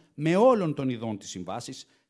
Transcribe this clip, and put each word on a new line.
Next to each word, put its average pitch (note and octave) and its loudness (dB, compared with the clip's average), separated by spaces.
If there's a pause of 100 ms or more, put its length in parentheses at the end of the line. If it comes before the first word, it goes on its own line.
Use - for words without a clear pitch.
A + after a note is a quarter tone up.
(140)
με D#3+ 0
όλων G#3 4
των C3+ -2
ειδών A2+ -4
της - -16
συμβάσης, G2+ -10 (220)